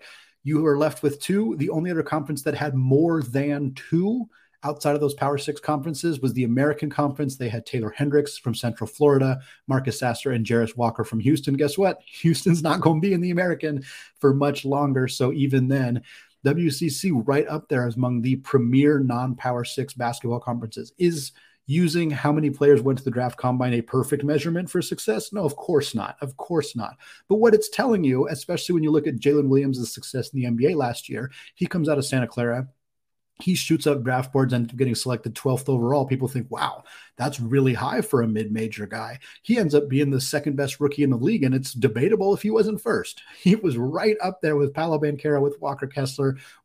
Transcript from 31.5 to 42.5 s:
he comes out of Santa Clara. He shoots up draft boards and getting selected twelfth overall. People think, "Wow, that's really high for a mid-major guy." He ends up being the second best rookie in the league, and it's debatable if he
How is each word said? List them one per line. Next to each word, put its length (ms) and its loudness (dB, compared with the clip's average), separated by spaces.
he 100 -2
comes 220 -2
out 100 2
of 80 -2
Santa 220 0
Clara. 400 -2
He 160 0
shoots 320 0
up 160 2
draft 280 -2
boards 200 2
and 240 -2
getting 180 0
selected 400 -4
twelfth 340 -2
overall. 360 2
People 240 -2
think, 220 -6
"Wow, 340 -6
that's 240 -6
really 340 2
high 280 -2
for 200 0
a 60 0
mid-major 580 -4
guy." 320 -10
He 160 2
ends 160 2
up 140 4
being 220 2
the 100 0
second 340 -2
best 240 -4
rookie 240 0
in 80 4
the 60 2
league, 260 0
and 100 2
it's 200 -2
debatable 640 2
if 80 -4
he 80 0